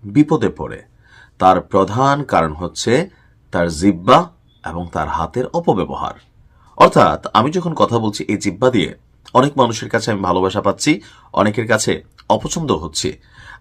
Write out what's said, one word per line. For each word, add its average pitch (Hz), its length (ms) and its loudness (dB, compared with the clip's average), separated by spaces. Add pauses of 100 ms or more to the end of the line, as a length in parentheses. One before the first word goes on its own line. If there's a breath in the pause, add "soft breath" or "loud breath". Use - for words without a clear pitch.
বিপদে 120 440 2
পড়ে, - 340 -10 (560 soft breath)
তার 92 220 4
প্রধান 117 640 0
কারণ 82 300 0
হচ্ছে 113 580 -2 (400 soft breath)
তার 87 180 0
জিহ্বা 98 640 2 (360)
এবং 85 260 -8
তার 78 160 -4
হাতের 82 380 -4
অপব্যবহার। 160 680 -2 (640)
অর্থাৎ 98 580 4
আমি 117 160 2
যখন 170 240 -4
কথা 113 240 0
বলছি 110 260 -4
এই 104 120 -2
জিহ্বা 98 340 0
দিয়ে, 92 240 0 (400)
অনেক 139 240 2
মানুষের 117 300 -2
কাছে 110 220 -2
আমি 101 100 -4
ভালোবাসা 92 400 0
পাচ্ছি, 147 400 0 (320 soft breath)
অনেকের 107 340 0
কাছে 107 360 0 (260)
অপছন্দ 127 440 -2
হচ্ছে। 80 480 -6 (400 soft breath)